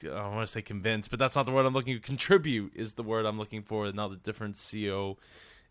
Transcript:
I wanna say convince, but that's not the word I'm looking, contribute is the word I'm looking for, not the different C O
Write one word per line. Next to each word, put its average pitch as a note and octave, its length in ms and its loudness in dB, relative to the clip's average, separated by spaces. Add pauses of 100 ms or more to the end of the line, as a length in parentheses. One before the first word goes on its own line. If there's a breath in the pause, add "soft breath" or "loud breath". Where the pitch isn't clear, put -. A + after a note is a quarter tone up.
I G2 240 -4
wanna G#2+ 180 -2
say A2+ 140 -6
convince, G#2 480 -2
but A#2 100 -2
that's C3 160 2
not C3+ 100 2
the B2+ 60 -2
word C3 140 6
I'm C3 80 4
looking, B2+ 260 -2
contribute C#3 760 4
is A2 180 -4
the A#2+ 100 -6
word A2 220 2
I'm G#2+ 120 0
looking G#2+ 240 -6
for, G#2 300 -2
not G#2 180 -2
the G2 60 -10
different G#2 400 -6
C G#2+ 340 -4
O G2 280 -2 (540 loud breath)